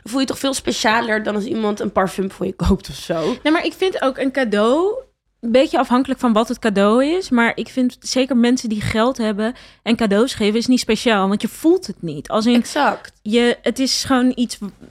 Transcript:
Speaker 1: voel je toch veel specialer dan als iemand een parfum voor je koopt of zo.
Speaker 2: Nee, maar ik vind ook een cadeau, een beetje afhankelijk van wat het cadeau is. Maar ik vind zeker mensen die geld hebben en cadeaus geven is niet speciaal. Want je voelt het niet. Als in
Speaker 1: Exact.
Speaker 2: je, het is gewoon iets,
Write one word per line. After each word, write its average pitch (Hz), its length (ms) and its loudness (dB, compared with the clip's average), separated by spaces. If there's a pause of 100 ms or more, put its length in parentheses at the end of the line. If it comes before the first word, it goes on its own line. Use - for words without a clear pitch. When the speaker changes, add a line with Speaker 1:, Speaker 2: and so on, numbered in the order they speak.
Speaker 1:
voel 247 160 -4
je 269 60 0
toch - 120 -6
veel 269 160 -2
specialer 226 680 -2
dan 214 120 -4
als 208 100 -2
iemand 214 360 -2
een 214 120 -4
parfum 190 380 -2
voor - 160 -8
je 190 60 -4
koopt 180 360 0
of 147 80 -14
zo. 165 460 -4
Speaker 2:
Nee, 294 100 2
maar 330 120 0
ik 320 80 -4
vind 381 300 -2
ook 262 160 -2
een 269 140 -2
cadeau, 262 600 0 (460)
een 233 120 -4
beetje 277 260 4
afhankelijk 254 420 0
van 240 120 2
wat 220 160 2
het 240 100 -6
cadeau 214 460 2
is. 359 260 -2
Maar 233 240 2
ik - 140 -8
vind 254 320 -2
zeker 262 360 -2
mensen 240 320 2
die 214 120 -4
geld 233 380 0
hebben 220 360 -2 (280)
en 226 140 2
cadeaus 220 380 2
geven 214 240 0
is 226 80 -2
niet 254 140 4
speciaal. 214 480 0
Want 202 140 0
je 226 60 -4
voelt 370 380 2
het - 160 -12
niet. 151 260 -8
Als 214 180 0
in 240 80 4
Speaker 1:
Exact. 240 580 0 (100)
Speaker 2:
je, 240 400 2
het 233 160 -2
is 262 260 -2
gewoon 254 300 2
iets, 233 240 -2 (320)